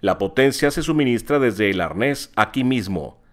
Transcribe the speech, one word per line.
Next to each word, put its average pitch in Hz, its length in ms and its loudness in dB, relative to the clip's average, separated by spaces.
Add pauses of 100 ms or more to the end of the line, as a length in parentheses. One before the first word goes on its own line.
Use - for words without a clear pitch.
La 92 160 0
potencia 131 540 2
se 120 120 -4
suministra 147 560 0
desde 107 300 2
el 92 100 0
arnés 101 560 -2
aquí 117 280 0
mismo. 98 680 -4